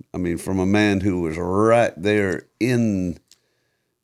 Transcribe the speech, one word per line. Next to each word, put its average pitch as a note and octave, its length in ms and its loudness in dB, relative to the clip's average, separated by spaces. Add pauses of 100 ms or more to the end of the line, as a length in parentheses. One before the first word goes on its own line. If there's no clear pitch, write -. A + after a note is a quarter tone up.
(120)
I - 60 -8
mean, F2 200 -2
from F#2+ 200 -4
a F#2 80 2
man G2+ 340 2
who F#2 220 -2
was D#2+ 160 -4
right G#2 580 2
there G2 500 -2 (120)
in G#2+ 600 0 (840)